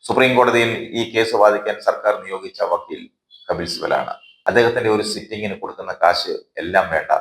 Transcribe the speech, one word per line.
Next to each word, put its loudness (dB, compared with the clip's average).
സുപ്രീം 4
കോടതിയിൽ 4
ഈ 0
കേസ് 0
വാദിക്കാൻ 4
സർക്കാർ 0
നിയോഗിച്ച -10
വക്കീൽ -6
കപിൽ -6
സിബലാണ്. -4
അദ്ദേഹത്തിന്റെ 2
ഒരു 0
സിറ്റിങ്ങിന് -8
കൊടുക്കുന്ന -12
കാശ് 2
എല്ലാം 2
വേണ്ട 0